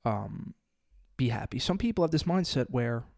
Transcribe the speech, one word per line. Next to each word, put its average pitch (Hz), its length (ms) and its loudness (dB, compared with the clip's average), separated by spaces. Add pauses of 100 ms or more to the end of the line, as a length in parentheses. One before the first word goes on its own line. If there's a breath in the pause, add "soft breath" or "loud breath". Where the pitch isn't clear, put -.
um, 104 480 -4 (640)
be 127 120 4
happy. - 280 -4
Some 185 220 0
people 226 240 2
have 160 80 2
this 160 120 2
mindset 170 460 0
where 120 360 0 (120)